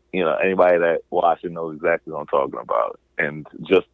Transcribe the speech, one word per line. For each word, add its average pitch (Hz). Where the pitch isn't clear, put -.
you 90
know, 80
anybody 90
that 85
watched 85
it 87
knows 82
exactly 82
what 76
I'm 73
talking 65
about. 57
And 76
just 90